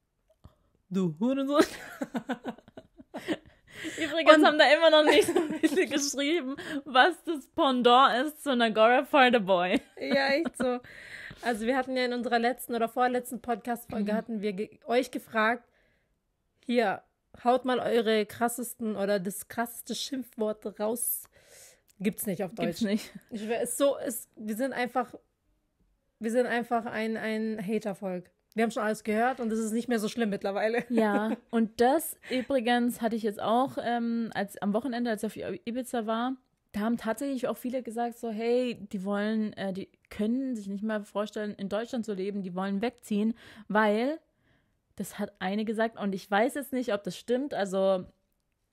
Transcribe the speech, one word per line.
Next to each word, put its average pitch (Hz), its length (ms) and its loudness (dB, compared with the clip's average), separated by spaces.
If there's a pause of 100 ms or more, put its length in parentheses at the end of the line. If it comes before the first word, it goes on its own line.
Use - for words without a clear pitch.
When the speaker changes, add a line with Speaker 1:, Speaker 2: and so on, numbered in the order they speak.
(880)
Speaker 1:
Du 180 320 0
Hurensohn.“ 269 460 4
Speaker 2:
<laughs> - 960 -10 (1400)
Übrigens 311 380 8
Speaker 1:
Und 311 100 8
Speaker 2:
haben 311 120 6
da 285 140 8
immer 320 180 8
noch 302 200 8
nicht 320 160 6
so 339 140 2 (200)
viele 311 260 2
geschrieben, 277 720 -2 (280)
was 277 300 4 (100)
das 320 240 -6
Pendant 254 800 4
ist - 180 -10
zu 277 100 0
Nagora 233 500 4
for 262 280 6
the 240 80 6
Boy. 185 400 2 (180)
Speaker 1:
Ja, 277 300 0
echt 285 280 0
so. 247 220 -2 (640)
Also 226 240 -2
wir 254 100 0
hatten 262 200 -2
ja 254 80 2
in 240 80 -2
unserer 240 260 0
letzten 233 380 -2
oder 226 120 0
vorletzten 247 520 0
Podcast-Folge 226 720 -4
Speaker 2:
Mhm. 208 40 2
Speaker 1:
hatten 226 260 -4
wir 208 100 -2
ge-, 202 320 -8
euch 247 260 2
gefragt, 226 540 0 (1000)
„Hier, 226 380 0 (400)
haut 254 220 4
mal 254 160 0
eure 220 460 2
krassesten 233 680 -4
oder 202 240 0
das 190 300 -8
krasseste - 480 -8
Schimpfwort 214 840 -6
raus.“ 226 460 -4 (760)
Gibt's 185 280 -4
nicht 202 180 -4
auf 196 100 -6
Deutsch. - 120 -2
Speaker 2:
Gibt's - 160 -4
nicht. 208 300 -2 (180)
Speaker 1:
Ich 214 180 -8
wär, 226 140 -2
ist - 160 -4
so, 285 180 4
ist, - 400 -8
wir 214 180 -8
sind 247 180 -2
einfach, 247 400 -4 (1080)
wir 220 100 -4
sind 240 160 2
einfach 233 400 -2
ein, 220 300 -4
ein 220 500 -4
Hater-Volk. 190 640 -4 (240)
Wir 220 100 2
haben 226 60 0
schon 233 120 -4
alles 214 200 -2
gehört 240 380 0
und 226 100 -2
es 220 100 0
ist 220 120 -2
nicht 226 160 -2
mehr 240 100 2
so 208 100 -2
schlimm 233 200 -2
mittlerweile. 208 640 -2
Speaker 2:
Ja, 214 520 2
Speaker 1:
<laughs> - 80 -20
Speaker 2:
und 226 300 0
das 269 360 2 (120)
übrigens 240 720 0
hatte 233 160 0
ich 214 60 -6
jetzt 214 180 -4
auch, 240 420 0
ähm, 233 520 -2
als, 196 260 -6
am 196 140 0
Wochenende, 240 360 -2
als 214 120 -4
ich - 240 -6
auf - 60 -6 (120)
Ibiza 240 420 -4
war, 240 300 -2 (360)
da 208 80 -6
haben 226 180 0
tatsächlich 247 500 -4
auch 226 80 -4
viele 254 260 -6
gesagt 233 360 -6
so, 233 120 -8
hey, 233 460 -2 (160)
die 190 120 -6
wollen, 208 500 -2
äh, 196 180 -6
die 185 160 -10 (220)
können 254 440 -2
sich 208 140 -10
nicht 196 140 -8
mehr 214 220 -2
vorstellen, 208 500 -6
in 190 160 -8
Deutschland 226 340 -4
zu 214 80 -6
leben, 196 300 -6
die 180 120 -8
wollen 196 280 -4
wegziehen, 226 520 -2 (340)
weil, 220 500 2 (800)
das - 220 -10
hat 202 200 -6
eine 202 260 -2
gesagt 226 340 -2
und 196 160 -4
ich - 160 -10
weiß 214 240 2
jetzt - 200 -8
nicht, 247 180 -2
ob 202 120 -2
das 175 120 -6
stimmt, 262 380 -2
also 190 500 2 (680)